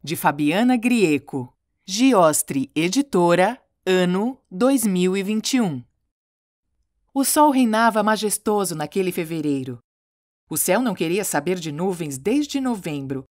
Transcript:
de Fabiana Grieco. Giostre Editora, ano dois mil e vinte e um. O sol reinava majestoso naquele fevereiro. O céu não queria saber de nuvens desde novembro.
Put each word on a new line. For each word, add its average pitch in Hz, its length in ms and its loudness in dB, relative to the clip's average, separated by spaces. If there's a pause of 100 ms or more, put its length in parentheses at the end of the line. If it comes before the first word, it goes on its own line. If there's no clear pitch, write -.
de 156 140 -8
Fabiana 170 600 2
Grieco. 160 760 0 (320)
Giostre 185 880 2
Editora, 185 880 2 (240)
ano 185 640 0
dois 226 380 2
mil 185 280 0
e 196 60 -2
vinte 214 360 -2
e 247 40 2
um. 143 220 -2 (1300)
O 269 120 0
sol 302 260 4
reinava 226 500 2
majestoso 208 720 -2
naquele 175 380 -4
fevereiro. 147 680 -4 (720)
O 156 80 -6
céu 190 240 0
não 220 140 -2
queria 180 300 -2
saber 175 340 -2
de 156 120 -8
nuvens 165 460 -6
desde 277 440 -2
novembro. 147 720 -6